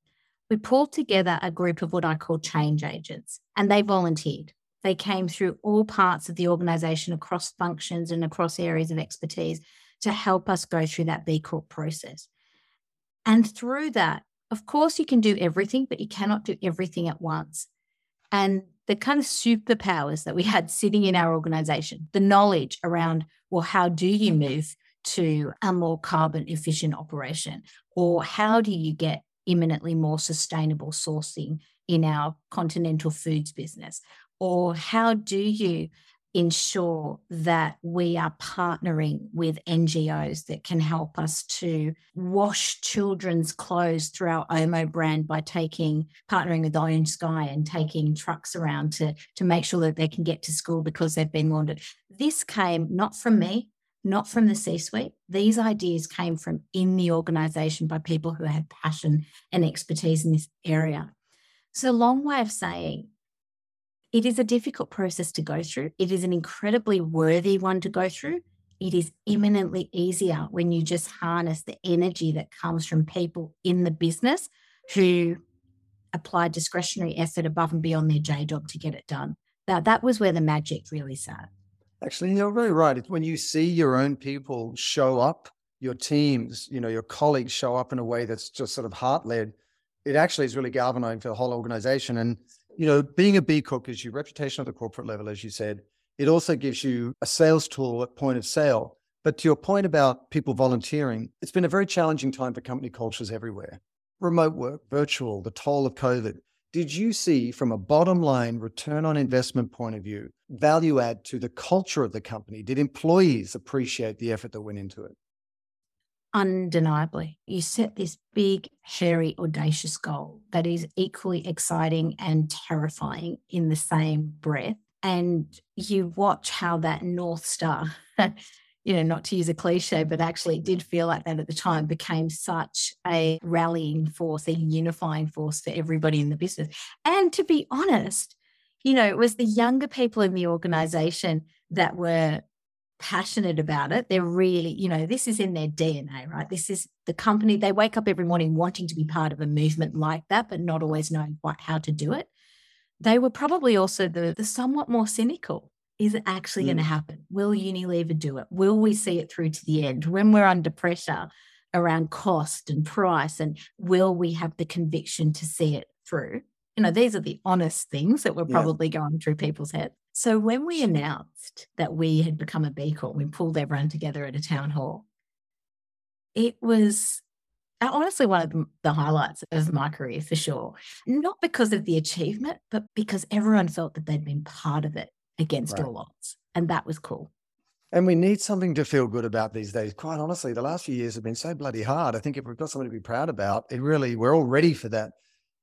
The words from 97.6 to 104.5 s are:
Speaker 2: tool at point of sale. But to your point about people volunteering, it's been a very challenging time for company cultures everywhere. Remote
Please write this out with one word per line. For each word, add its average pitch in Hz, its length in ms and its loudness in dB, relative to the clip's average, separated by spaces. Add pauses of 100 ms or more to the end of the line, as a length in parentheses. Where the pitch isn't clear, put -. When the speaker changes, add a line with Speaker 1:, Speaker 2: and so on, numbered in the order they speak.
Speaker 2:
tool 123 340 -2
at 123 140 -6
point 131 220 0
of 113 80 -6
sale. 139 520 2 (260)
But 151 140 0
to - 100 2
your 151 80 6
point 196 300 0
about 143 460 4
people 143 240 -2
volunteering, 127 760 0 (120)
it's - 100 -12
been 180 140 2
a 156 40 2
very 196 160 2
challenging 156 460 0
time 127 220 -4
for 131 80 -10
company 131 280 -8
cultures 110 420 -8
everywhere. 104 480 -10 (400)
Remote 170 360 4